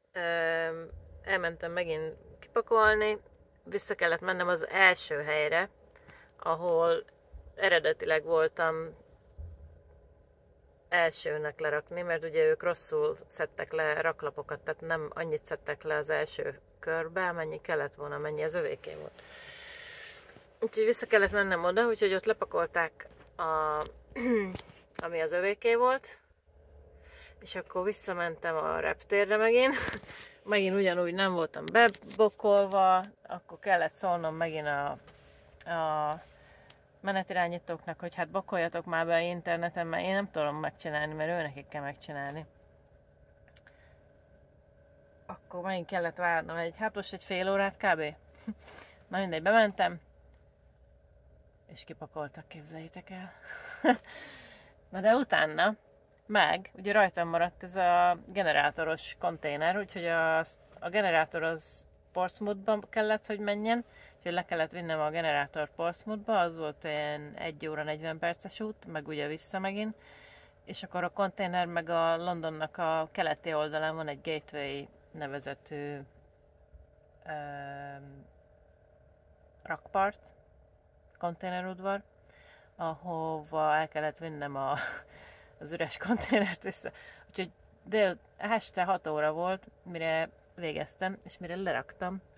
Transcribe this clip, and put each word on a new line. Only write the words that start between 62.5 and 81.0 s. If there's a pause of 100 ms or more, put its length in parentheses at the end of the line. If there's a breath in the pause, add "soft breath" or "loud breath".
kellett,
hogy
menjen, (320 loud breath)
úgyhogy
le
kellett
vinnem
a
generátor
Portsmouthba,
az
volt
olyan
egy
óra
negyven
perces
út,
meg
ugye
vissza
megint, (680 loud breath)
és
akkor
a
konténer
meg
a
Londonnak
a
keleti
oldalán
van
egy
Gateway (260)
nevezetű, (1300)
öm, (1400)
rakpart, (1000)